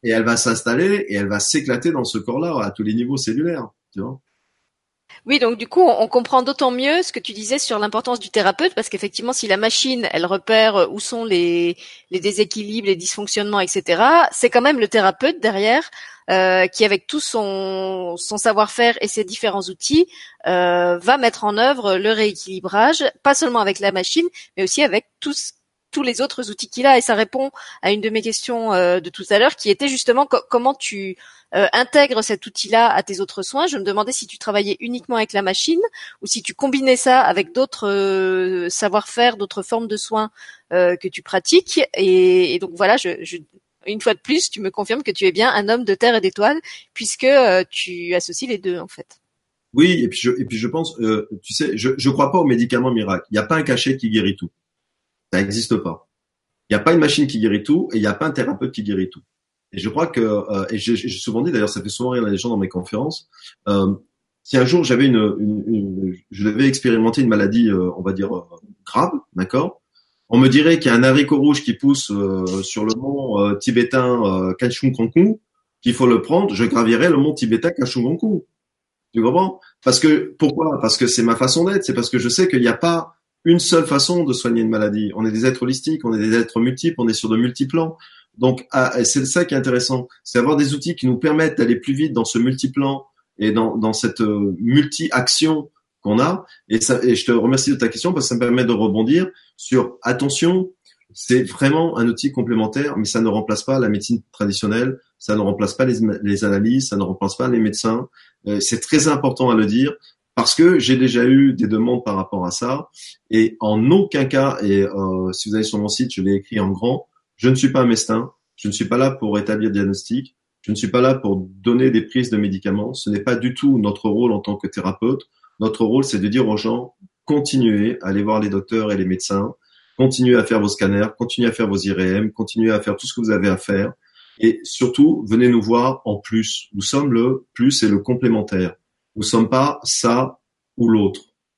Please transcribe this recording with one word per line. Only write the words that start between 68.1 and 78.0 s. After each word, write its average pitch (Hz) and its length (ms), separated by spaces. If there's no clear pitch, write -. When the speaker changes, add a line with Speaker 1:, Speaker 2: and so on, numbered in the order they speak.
Speaker 1:
dire, 95 240
euh, 90 60
grave, 170 240
d'accord ? 127 460
On 117 80
me 131 100
dirait 151 300
qu'il 139 140
y - 20
a 117 40
un 123 60
haricot 139 360
rouge 143 240
qui 120 100
pousse, 139 380
euh, 95 500
sur 107 240
le 113 80
mont, 131 460
euh, 101 160
tibétain, 120 680
euh, 92 360
Kangchungoku, 127 800
qu'il 120 140
faut 127 100
le 117 160
prendre, 175 320
je 107 120
gravirais 117 440
le 151 80
mont 147 160
tibétain 113 380
Kangchungoku. 160 760